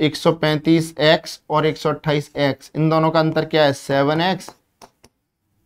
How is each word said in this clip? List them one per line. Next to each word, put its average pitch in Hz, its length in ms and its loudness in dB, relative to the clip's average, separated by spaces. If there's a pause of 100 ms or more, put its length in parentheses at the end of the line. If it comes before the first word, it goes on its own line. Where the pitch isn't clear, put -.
एक 151 160 0
सौ - 160 0
पैंतीस 160 640 0
एक्स 160 520 0
और 151 160 0
एक 156 100 -2
सौ - 120 -4
अट्ठाईस 147 480 -4
एक्स, 139 400 -4
इन 156 140 2
दोनों 160 200 2
का 165 100 2
अंतर 156 240 0
क्या 156 200 2
है? 143 80 4
सेवन 139 480 0
एक्स, 185 360 -4 (1080)